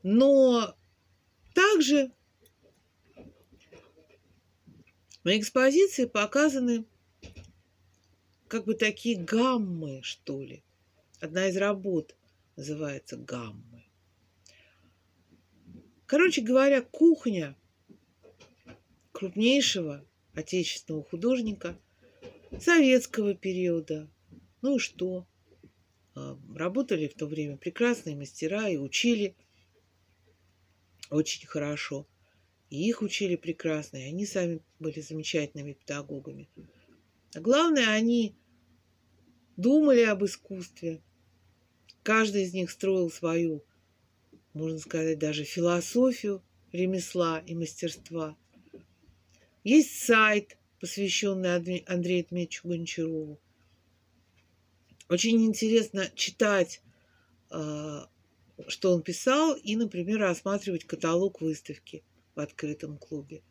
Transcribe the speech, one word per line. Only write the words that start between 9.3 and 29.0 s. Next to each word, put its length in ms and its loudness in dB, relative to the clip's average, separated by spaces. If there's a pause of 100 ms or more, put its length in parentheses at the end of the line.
что 400 -10
ли. 220 -16 (560)
Одна 300 0
из 80 -2
работ 580 -2 (400)
называется 600 -10
«Гаммы». 720 -14 (2250)
Короче 340 2
говоря, 400 4
кухня 720 2 (1600)
крупнейшего 920 0 (300)
отечественного 680 -6
художника 760 -4 (800)
советского 760 4
периода. 760 -4 (540)
Ну 140 2
и 20 0
что? 480 -6 (880)
А, 240 -14 (160)
работали 520 -2
в 60 -10
то 140 -8
время 280 -6
прекрасные 600 -4
мастера 520 -6
и 100 -2
учили 580 0 (1800)